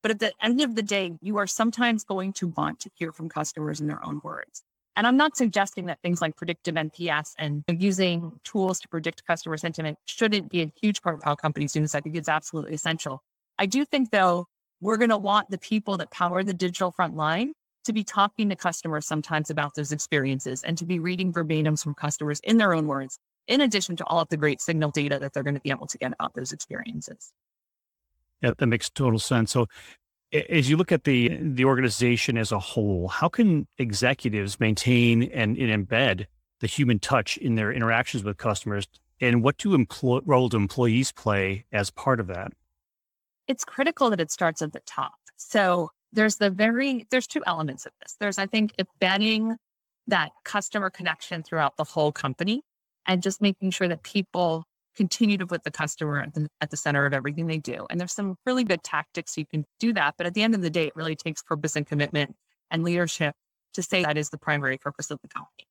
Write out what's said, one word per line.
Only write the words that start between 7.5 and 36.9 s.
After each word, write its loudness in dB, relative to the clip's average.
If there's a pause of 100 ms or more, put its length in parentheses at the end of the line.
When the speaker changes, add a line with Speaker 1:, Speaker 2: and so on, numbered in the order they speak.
Speaker 1:
using 0
tools 0
to -16
predict -6
customer -2
sentiment -6
shouldn't 0
be -2
a -4 (100)
huge 0
part -2
of -16
how 2
companies -2
do 2
this. 0
I 0
think -8
it's -4
absolutely -2
essential. -4 (380)
I 4
do 2
think, 0
though, 4 (340)
we're 0
gonna 4
want 2
the -4
people -2
that -6
power 0
the 0
digital -2
front -2
line 0 (320)
to -2
be 0
talking 2
to 0
customers -4
sometimes -2
about -2
those -6
experiences -2
and -4
to -8
be -2
reading -2
verbatims 0
from -6
customers -4
in 4
their 6
own 0
words, -4 (300)
in 4
addition 2
to -8
all 2
of 0
the 0
great 2
signal 0
data 0
that -6
they're -2
gonna -2
be -4
able -6
to -12
get -4
about -8
those -8
experiences. -12 (1120)
Speaker 2:
Yeah, 4
that 0
makes 0
total 2
sense. 2
So 2 (680)
a-, 0
as 4
you 6
look 2
at 2
the, 4
the 2
organization 4
as 0
a 0
whole, 0
how 0
can 4 (140)
executives 0
maintain 4
and, 0
and 0
embed 2 (320)
the -2
human 2